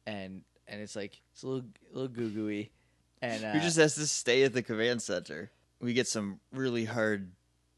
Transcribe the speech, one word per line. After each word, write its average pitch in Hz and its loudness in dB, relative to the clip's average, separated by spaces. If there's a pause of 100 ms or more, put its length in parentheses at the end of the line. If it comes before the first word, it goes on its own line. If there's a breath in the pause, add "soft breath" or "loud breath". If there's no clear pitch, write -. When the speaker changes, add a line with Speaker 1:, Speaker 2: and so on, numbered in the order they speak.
Speaker 1:
and, 95 -8 (240)
and 104 -10
it's 104 -10
like, 101 -8 (140)
it's - -20
a 131 -8
little, 131 -4 (240)
a - -10
little 131 -2
goo-gooey. 107 -4 (520)
And, 113 -4
uh, 107 -2
Speaker 2:
He 151 2
just 160 2
has 151 8
to 151 -2
stay 131 4
at 127 4
the 123 2
command 113 0
center. 87 -4 (320)
We 120 -2
get 120 2
some 101 -2 (140)
really 127 0
hard 107 0 (460)